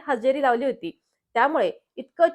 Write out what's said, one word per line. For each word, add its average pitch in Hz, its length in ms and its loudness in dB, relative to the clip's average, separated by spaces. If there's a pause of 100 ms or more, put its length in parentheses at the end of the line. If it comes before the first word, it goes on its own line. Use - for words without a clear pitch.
हजेरी 262 340 0
लावली 233 240 0
होती, 165 360 -8 (320)
त्यामुळे 240 380 0 (240)
इतकं - 400 0